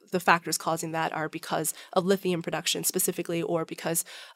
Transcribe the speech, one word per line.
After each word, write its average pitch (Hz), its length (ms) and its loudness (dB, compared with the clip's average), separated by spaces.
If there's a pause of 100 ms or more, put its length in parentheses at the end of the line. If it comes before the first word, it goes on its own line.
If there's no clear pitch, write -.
(120)
the 185 80 2
factors 170 380 4
causing 160 360 -2
that 160 200 0
are 160 160 -2
because 160 460 -2 (180)
of 180 100 4
lithium 180 380 2
production 165 420 -2
specifically, 170 600 0
or 165 200 2
because, 165 400 -2 (320)